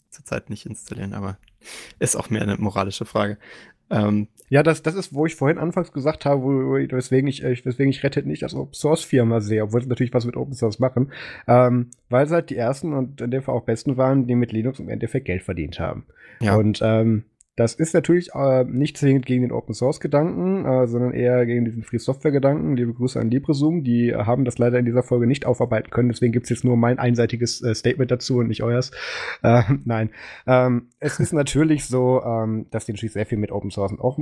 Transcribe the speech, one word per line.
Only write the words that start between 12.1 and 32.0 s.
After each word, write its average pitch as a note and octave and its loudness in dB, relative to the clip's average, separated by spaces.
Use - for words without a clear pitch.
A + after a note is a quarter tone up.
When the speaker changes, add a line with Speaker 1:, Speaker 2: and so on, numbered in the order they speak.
Speaker 2:
sie E3 -2
halt E3+ 0
die B2 -6
ersten C#3 -2
und C3+ -4
in A#2+ -4
dem C3+ -2
Fall C3 -4
auch A#2 -2
besten A#2+ -2
waren, C3 2
die B2 2
mit A#2+ 2
Linux A2+ -2
im - -12
Endeffekt A2 -4
Geld F#2 -4
verdient E2 -6
haben. - -6
Speaker 1:
Ja. G#2 4
Speaker 2:
Und, G#2+ 2
ähm, A2 2
das A#2 0
ist E3 -2
natürlich, F3 2
äh, C3 2
nicht C3 -2
zwingend C3+ 4
gegen B2+ 0
den B2 0
Open-Source-Gedanken, D3+ -2
äh, C3 2
sondern A#2+ 0
eher B2 2
gegen A#2+ 0
diesen A2+ -6
Free-Software-Gedanken. C#3 0
Liebe A#2+ -2
Grüße B2 -2
an A2+ 0
LibreZoom, D3 0
die A#2+ 2
haben B2 2
das A#2+ -4
leider B2 2
in B2 2
dieser A#2+ 2
Folge A#2+ 2
nicht C#3 0
aufarbeiten B2+ 0
können, B2 2
deswegen A#2 2
gibt's A#2 -2
jetzt A#2+ -2
nur B2 4
mein A#2+ 4
einseitiges, A#2+ 0
äh, A2+ 0
Statement B2+ 0
dazu B2 0
und A#2 2
nicht A2+ -4
euers. A#2+ 0
Äh, A#2 6
<laughs> C#3 -2
nein. A2 -2
Ähm, B2+ 4
es D3 -4
ist D3+ 0
natürlich D3 2
so, B2+ 2